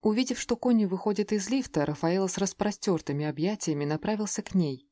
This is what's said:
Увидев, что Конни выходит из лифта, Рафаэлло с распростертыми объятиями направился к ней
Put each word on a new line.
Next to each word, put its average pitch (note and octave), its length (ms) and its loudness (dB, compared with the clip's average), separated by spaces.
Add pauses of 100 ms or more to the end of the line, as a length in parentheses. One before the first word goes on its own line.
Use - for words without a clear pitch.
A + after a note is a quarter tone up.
Увидев, A#3 380 2
что - 160 -2
Конни A3+ 300 4
выходит G3+ 460 0
из G3+ 180 -2
лифта, B3 360 0
Рафаэлло E3+ 420 0
с - 100 -4
распростертыми F3+ 880 -2
объятиями D3+ 600 -2
направился G3+ 580 -2
к - 100 -12
ней D3+ 380 0